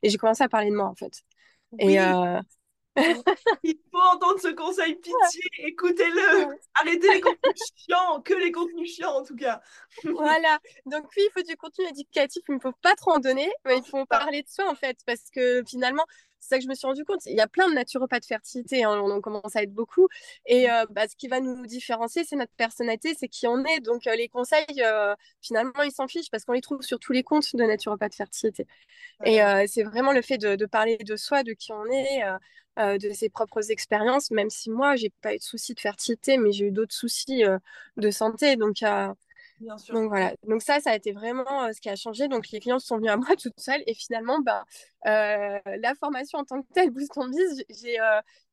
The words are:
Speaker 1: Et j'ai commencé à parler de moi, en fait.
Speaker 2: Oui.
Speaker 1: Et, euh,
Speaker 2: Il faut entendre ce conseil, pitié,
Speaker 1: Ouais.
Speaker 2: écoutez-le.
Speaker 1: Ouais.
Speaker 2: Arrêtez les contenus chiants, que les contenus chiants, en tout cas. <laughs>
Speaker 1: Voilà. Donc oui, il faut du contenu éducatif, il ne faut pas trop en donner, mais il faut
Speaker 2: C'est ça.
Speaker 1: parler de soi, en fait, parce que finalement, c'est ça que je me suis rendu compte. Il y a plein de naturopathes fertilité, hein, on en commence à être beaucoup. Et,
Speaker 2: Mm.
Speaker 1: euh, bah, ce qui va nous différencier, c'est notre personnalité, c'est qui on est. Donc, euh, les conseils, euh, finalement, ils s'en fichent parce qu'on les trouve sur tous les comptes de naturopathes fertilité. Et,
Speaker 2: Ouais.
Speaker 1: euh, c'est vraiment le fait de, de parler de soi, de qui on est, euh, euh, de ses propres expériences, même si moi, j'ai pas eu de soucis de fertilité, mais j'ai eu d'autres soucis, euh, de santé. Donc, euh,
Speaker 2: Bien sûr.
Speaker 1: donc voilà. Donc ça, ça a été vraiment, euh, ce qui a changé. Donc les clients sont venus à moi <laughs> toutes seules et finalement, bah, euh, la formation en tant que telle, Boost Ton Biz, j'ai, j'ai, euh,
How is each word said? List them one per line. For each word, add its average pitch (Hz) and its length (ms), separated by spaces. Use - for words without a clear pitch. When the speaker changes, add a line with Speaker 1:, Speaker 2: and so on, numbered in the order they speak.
Speaker 1:
Et 214 60
j'ai 208 100
commencé 226 240
à 262 60
parler 208 220
de 208 60
moi, 202 100
en - 80
fait. - 280
Speaker 2:
Oui. 196 220
Speaker 1:
Et, 196 60
euh, 180 400
Speaker 2:
Il 320 120
faut 359 80
entendre 359 420
ce 370 140
conseil, 339 400
pitié, 339 180
Speaker 1:
Ouais. 359 560
Speaker 2:
écoutez-le. 349 800
Speaker 1:
Ouais. 277 120
Speaker 2:
Arrêtez 339 380
les 381 80
contenus 494 360
chiants, 349 460
que - 120
les 370 180
contenus 339 420
chiants, 330 220
en 262 80
tout 262 120
cas. 233 240
<laughs> 311 380
Speaker 1:
Voilà. 311 300
Donc 294 180
oui, 403 100
il 427 80
faut 359 80
du 330 140
contenu 339 320
éducatif, 285 600
il 294 60
ne 262 60
faut 262 120
pas 370 120
trop - 180
en 311 60
donner, 269 320
mais 262 140
il 254 40
faut 269 160
Speaker 2:
C'est 247 60
ça. 226 60
Speaker 1:
parler 285 220
de - 60
soi, 392 220
en 302 60
fait, 262 300
parce 240 260
que 247 340
finalement, 254 380
c'est - 120
ça 262 80
que 254 60
je 262 40
me 269 60
suis 262 120
rendu 269 180
compte. 381 220
Il - 80
y 220 60
a 220 80
plein 370 220
de 311 40
naturopathes 247 520
fertilité, 240 580
hein, 208 180
on 202 80
en 202 120
commence 208 340
à 214 60
être 202 100
beaucoup. 233 360
Et, 247 220
Speaker 2:
Mm. - 20
Speaker 1:
euh, 226 200
bah, 214 180
ce - 80
qui - 100
va 254 140
nous 254 260
différencier, 233 560
c'est 294 140
notre 247 160
personnalité, 233 640
c'est 254 100
qui - 180
on 247 180
est. 320 160
Donc, 233 260
euh, 226 80
les 226 140
conseils, 294 380
euh, 214 320
finalement, 247 420
ils 294 100
s'en 269 140
fichent 330 240
parce 220 140
qu'on - 80
les 247 80
trouve 262 220
sur 247 160
tous - 140
les 254 100
comptes 302 340
de 233 80
naturopathes 208 500
fertilité. - 520
Et, 220 180
Speaker 2:
Ouais. 202 220
Speaker 1:
euh, - 40
c'est 220 160
vraiment 240 280
le 254 100
fait 254 160
de, 202 180
de 208 100
parler 220 320
de 214 180
soi, 277 280
de 233 100
qui - 180
on 214 140
est, 269 380
euh, 190 140
euh, 202 180
de 202 140
ses 185 180
propres 214 400
expériences, 220 640
même 214 180
si - 200
moi, 269 260
j'ai 220 140
pas 214 120
eu 214 40
de - 40
soucis - 320
de - 60
fertilité, 226 580
mais 214 140
j'ai 202 140
eu 202 60
d'autres 214 220
soucis, 240 500
euh, 190 140
de 208 140
santé. 226 460
Donc, 214 260
euh, 202 260
Speaker 2:
Bien 220 180
sûr. 226 160
Speaker 1:
donc 220 140
voilà. 190 260
Donc 220 140
ça, 294 180
ça 294 100
a 220 60
été 214 160
vraiment, 247 520
euh, 226 80
ce - 80
qui - 80
a 202 60
changé. 226 320
Donc 254 240
les 220 80
clients 247 220
sont 240 160
venus 220 160
à 208 40
moi 247 120
<laughs> 359 100
toutes - 220
seules 277 260
et 453 80
finalement, 233 460
bah, 214 240
euh, 208 520
la 240 140
formation 285 460
en 285 40
tant 269 180
que - 120
telle, 349 160
Boost 269 240
Ton 262 140
Biz, 294 400
j'ai, 220 60
j'ai, 233 260
euh, 214 200